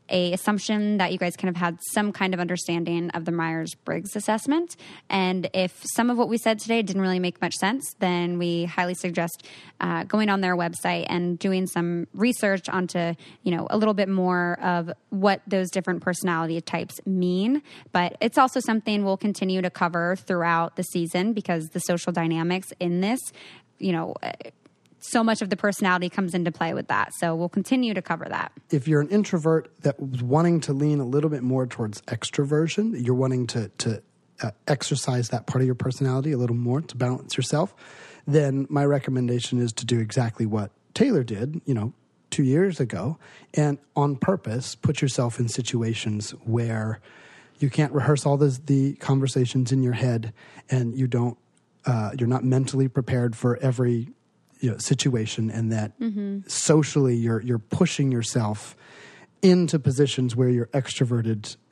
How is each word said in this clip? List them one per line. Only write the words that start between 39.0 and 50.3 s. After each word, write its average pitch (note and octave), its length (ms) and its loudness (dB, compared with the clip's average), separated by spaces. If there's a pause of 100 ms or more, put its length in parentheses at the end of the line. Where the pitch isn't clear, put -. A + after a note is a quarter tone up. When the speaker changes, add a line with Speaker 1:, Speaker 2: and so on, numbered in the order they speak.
Speaker 2:
is A#2+ 140 2
to - 120 -8
do A#2+ 140 2
exactly A2+ 460 0
what G#2+ 260 -2 (220)
Taylor G#3+ 300 4
did, A#2+ 420 -6
you C#3 80 0
know, A2 200 -2 (380)
two D3+ 120 2
years D#3+ 380 2
ago, D#3+ 360 -4 (360)
and D3 240 2 (180)
on C#3+ 220 2
purpose, B2+ 580 -2
put - 260 -2
yourself B2 380 0
in A#2+ 80 0
situations A2 840 -4 (120)
where A2+ 560 -2 (600)
you C#3+ 100 2
can't D3+ 240 2
rehearse C#3+ 320 2
all C#3+ 100 4
the, C#3 300 2
the C#3 300 2
conversations C3 760 0
in C3+ 120 4
your B2 100 2
head, A#2 400 -2 (360)